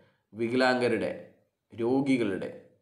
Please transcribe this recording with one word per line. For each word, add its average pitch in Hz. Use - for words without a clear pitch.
വികലാംഗരുടെ, 120
രോഗികളുടെ 117